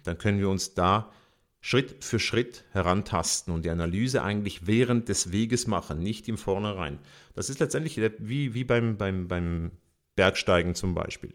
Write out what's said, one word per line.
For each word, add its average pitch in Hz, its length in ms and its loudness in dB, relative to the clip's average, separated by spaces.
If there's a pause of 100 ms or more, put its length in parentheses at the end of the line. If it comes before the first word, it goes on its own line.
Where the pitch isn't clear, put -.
dann 87 120 -4
können 101 220 2
wir 98 100 2
uns 95 260 -2
da 98 380 2 (480)
Schritt - 440 0
für - 160 0
Schritt - 500 -2
herantasten 90 800 0
und 82 120 -2
die 85 60 -2
Analyse 90 520 0
eigentlich 101 440 -4
während 117 420 4
des 95 240 -2
Weges 113 340 0
machen, 82 320 -2
nicht 104 300 -4
im 110 100 -4
Vornherein. 95 600 -2 (360)
Das - 160 -6
ist 147 80 -8
letztendlich 156 420 -2 (200)
wie, 120 340 -4
wie 127 100 -4
beim, 117 320 2
beim, 95 320 -2
beim 85 440 -2 (420)
Bergsteigen 90 640 4
zum 92 180 0
Beispiel. - 400 -6